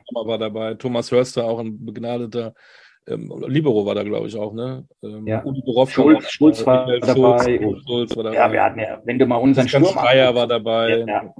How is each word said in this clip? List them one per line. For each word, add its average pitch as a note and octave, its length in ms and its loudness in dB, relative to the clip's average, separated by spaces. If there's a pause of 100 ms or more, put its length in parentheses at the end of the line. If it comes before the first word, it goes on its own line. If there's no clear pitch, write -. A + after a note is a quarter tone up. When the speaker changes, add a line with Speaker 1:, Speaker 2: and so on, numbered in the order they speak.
(140)
Speaker 1:
Kramer A2+ 140 -8
war A2+ 100 -4
dabei, A2 360 -6
Thomas A#2+ 360 -6
Hörster, B2 340 0
auch A2+ 140 -4
ein A2 260 -10
begnadeter, A#2 720 -8 (540)
ähm, A2+ 220 -8 (160)
Libero C3 380 2
war G2+ 100 -2
da, G2+ 100 -4
glaub G#2+ 220 -4
ich, G#2+ 100 -10
auch, G#2+ 180 -8
ne? B2+ 320 -10 (160)
Ähm, G#2+ 260 -14
Speaker 2:
Ja. A2 160 -2
Speaker 1:
Uli C#3 160 -6
Borowka B2+ 320 2
Speaker 2:
Schulz, D3 320 4
Speaker 1:
war - 60 -10
Speaker 2:
Schulz D3 280 4
Speaker 1:
dabei, B2+ 280 2
Speaker 2:
war - 0 -
Speaker 1:
Michael B2 140 0
Speaker 2:
dabei B2 560 4
Speaker 1:
Schulz, G#2+ 100 -2
Speaker 2:
und G2 180 -4
Speaker 1:
Schulz A#2+ 320 -4
war A2 80 -6
Speaker 2:
ja, A2 80 -4
Speaker 1:
dabei. A2+ 200 2
Speaker 2:
wir G2+ 120 2
hatten A2 160 -2
ja, G#2+ 240 -8
wenn A#2+ 140 -4
du C3 80 4
mal A#2+ 100 0
unseren C3 280 4
Speaker 1:
Christian C#3+ 200 4
Speaker 2:
Sturm F#3 140 0
Speaker 1:
Schreier C3 300 4
Speaker 2:
anguckst. B2 120 2
Speaker 1:
war A#2+ 60 2
dabei. A2+ 420 0
Speaker 2:
Ja, A#2 180 0
ja, G#2 340 -4